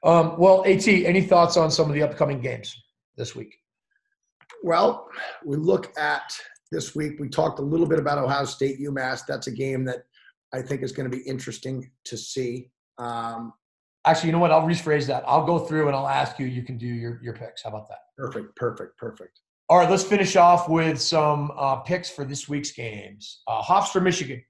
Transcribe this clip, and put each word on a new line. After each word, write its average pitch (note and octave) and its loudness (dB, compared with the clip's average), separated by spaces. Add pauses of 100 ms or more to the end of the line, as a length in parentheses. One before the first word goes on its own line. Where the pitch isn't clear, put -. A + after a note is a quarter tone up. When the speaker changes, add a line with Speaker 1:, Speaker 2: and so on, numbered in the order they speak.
Speaker 1:
Um, D#3+ 4
well, F#3+ 8
A F#3+ 6
T, F#3 4
any F3+ 4
thoughts F3 6
on D#3+ 4
some D#3 2
of C#3+ -2
the D3 0
upcoming D3 0
games A#2+ -8 (440)
this A2+ -10
week? A2+ -16 (1080)
Speaker 2:
Well, F3 0 (360)
we C#3+ -2
look F#3 -2
at D3+ -4 (320)
this D#3+ -8
week. D3+ -6
We C#3+ -8
talked D#3 -2
a C#3 -6
little D#3+ 0
bit D3+ 0
about D3 -2
Ohio C#3 -2
State, C3+ -4
U C#3+ -6
mass. C3 -6
That's C3+ -8
a C3+ -8
game C3+ -4
that B2 -8 (500)
I C3 -6
think C3+ -6
is C3 -8
gonna C3 -6
be B2+ -6
interesting C3 -10 (140)
to A#2+ -12
see. B2 -8 (260)
Um, A#2 -8 (540)
Speaker 1:
Actually, D#3+ 4
you D#3+ 2
know E3+ 2
what? F3 4
I'll D#3+ 6
rephrase D3+ 0
that. C3 -4
I'll C#3+ 4
go E3 2
through D#3 0
and C#3 0
I'll C3+ -2
ask C3+ -2
you. C3+ -2
You B2 -6
can B2 -10
do A#2 -8
your, A#2 -8
your A#2+ -10
picks. A2+ -16
How A#2 -10
about G#2+ -12
that? - -16 (200)
Speaker 2:
Perfect, - -10
perfect, - -8
perfect. - -16 (260)
Speaker 1:
All F3 8
right, F3+ 6
let's F#3+ 2
finish G3 2
off F3 8
with D#3+ 0
some, D3+ 2
uh, C3+ 0
picks F3 -4
for D3 -10
this C3+ -10
week's C#3+ -6
games. G#2 -14
Uh, A2+ -4
Hofstra, F#3+ 2
Michigan. C#3 -2